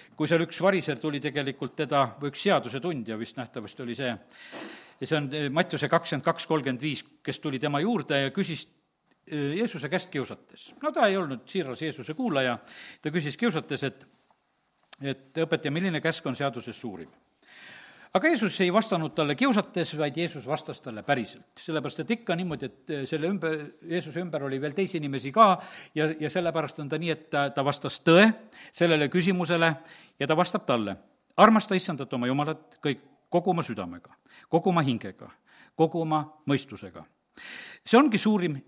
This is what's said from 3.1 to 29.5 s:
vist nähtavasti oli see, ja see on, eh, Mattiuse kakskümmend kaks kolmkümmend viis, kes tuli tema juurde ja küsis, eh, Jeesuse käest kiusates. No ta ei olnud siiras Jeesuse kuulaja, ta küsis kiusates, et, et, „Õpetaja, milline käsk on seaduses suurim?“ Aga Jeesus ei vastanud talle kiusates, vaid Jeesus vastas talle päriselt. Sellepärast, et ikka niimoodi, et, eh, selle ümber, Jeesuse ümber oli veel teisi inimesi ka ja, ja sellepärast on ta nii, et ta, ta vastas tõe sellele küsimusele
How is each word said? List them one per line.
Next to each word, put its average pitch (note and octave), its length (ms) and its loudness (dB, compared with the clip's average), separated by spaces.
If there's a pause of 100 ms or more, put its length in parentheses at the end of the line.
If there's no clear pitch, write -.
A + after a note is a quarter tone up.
vist - 180 -10
nähtavasti A#2+ 460 -10
oli A#2+ 120 -6
see, B2 220 -4 (840)
ja C3 80 -6
see D#3 100 2
on, C#3 160 -4
eh, D3 160 -2
Mattiuse D3+ 400 0
kakskümmend E3 340 0
kaks - 220 0
kolmkümmend C3 360 0
viis, C#3+ 220 -4 (200)
kes - 160 -6
tuli C3+ 200 -4
tema C#3+ 200 0
juurde D#3 440 0
ja C3+ 80 -2
küsis, E3+ 360 -6 (640)
eh, D3 240 -2
Jeesuse F3+ 320 -4
käest F3 220 -4
kiusates. - 640 -10 (100)
No D4+ 80 -2
ta D4 160 4
ei F#3+ 80 2
olnud D#3+ 320 -6
siiras C#3 340 -6
Jeesuse D3+ 320 -6
kuulaja, C3+ 460 0 (420)
ta D3+ 80 -6
küsis D3 280 -4
kiusates, D#3 460 -2
et, - 220 -6 (960)
et, C#3 360 -8
„Õpetaja, D#3 340 0
milline E3+ 300 -2
käsk - 240 -2
on C3 100 -4
seaduses B2 400 -4
suurim?“ F#2 320 -10 (1040)
Aga C#4+ 140 4
Jeesus A3+ 340 2
ei F3+ 120 4
vastanud F#3 400 0
talle D3 220 0
kiusates, G#3 640 0
vaid D3 200 -2
Jeesus D#3 300 -4
vastas D3+ 340 -6
talle A2 220 -12
päriselt. C3 420 -2 (100)
Sellepärast, D3+ 440 -6
et D#3 120 -4
ikka A3+ 240 -2
niimoodi, E3 300 -4
et, - 240 -14
eh, C#3+ 160 -4
selle D#3 240 -2
ümber, D#3+ 420 -4 (160)
Jeesuse E3 320 -4
ümber D#3+ 240 -4
oli C3+ 160 -2
veel C#3+ 140 -4
teisi F#3 240 -2
inimesi C#3 340 -4
ka G3 300 6 (340)
ja, D#3 140 2 (100)
ja D3+ 100 -4
sellepärast E3 500 -2
on C#3+ 100 -8
ta D#3 80 -2
nii, E3 140 -2
et D#3 180 -8
ta, C#3+ 220 2
ta C#3 120 0
vastas C#3 380 -2
tõe G3 320 10 (400)
sellele D#3 360 4
küsimusele E3+ 680 2 (420)